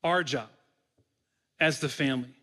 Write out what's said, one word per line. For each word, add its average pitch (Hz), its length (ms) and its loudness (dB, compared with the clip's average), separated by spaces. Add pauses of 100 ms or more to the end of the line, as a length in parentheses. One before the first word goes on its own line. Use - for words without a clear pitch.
our 175 220 2
job 123 240 -6 (1080)
as 160 220 2
the 151 80 -2
family. 131 560 -2